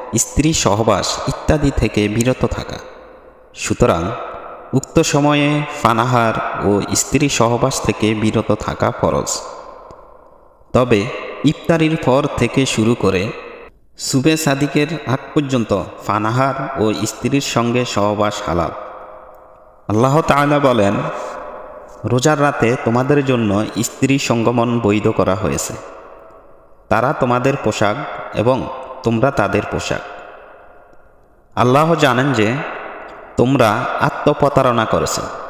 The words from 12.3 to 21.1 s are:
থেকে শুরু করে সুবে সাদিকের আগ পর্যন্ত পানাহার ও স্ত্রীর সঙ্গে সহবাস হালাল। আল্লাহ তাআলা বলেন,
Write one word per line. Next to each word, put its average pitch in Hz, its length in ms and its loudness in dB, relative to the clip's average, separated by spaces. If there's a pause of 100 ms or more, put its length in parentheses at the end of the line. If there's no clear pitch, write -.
থেকে 131 280 0
শুরু 117 300 2
করে 95 360 0 (640)
সুবে 156 400 0
সাদিকের 147 500 0 (200)
আগ 175 100 0 (160)
পর্যন্ত 127 500 0 (220)
পানাহার 107 760 0
ও 107 120 2
স্ত্রীর 123 480 -2
সঙ্গে 120 440 0
সহবাস 104 600 0
হালাল। 82 260 0 (1160)
আল্লাহ 131 340 2
তাআলা 143 380 2
বলেন, 117 340 4 (1120)